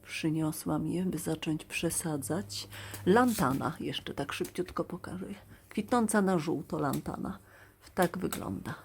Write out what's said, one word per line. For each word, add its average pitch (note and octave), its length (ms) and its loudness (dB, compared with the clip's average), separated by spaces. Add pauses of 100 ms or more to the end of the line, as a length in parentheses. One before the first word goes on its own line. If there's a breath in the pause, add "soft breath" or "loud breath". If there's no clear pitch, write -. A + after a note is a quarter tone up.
Przyniosłam D#3 840 0
je, E3+ 180 0
by D#3+ 140 0
zacząć D#3 460 -2
przesadzać. D#3+ 1040 -2 (380 loud breath)
Lantana, F3 720 6
jeszcze - 340 -4
tak C#3 180 -4
szybciutko - 520 -2
pokażę. F#3 420 -8 (420 loud breath)
Kwitnąca A3 540 2
na F#3+ 160 6
żółto D#3 400 -2
lantana. D3 600 -2 (560 loud breath)
Tak F3+ 240 2
wygląda. - 560 -4 (100)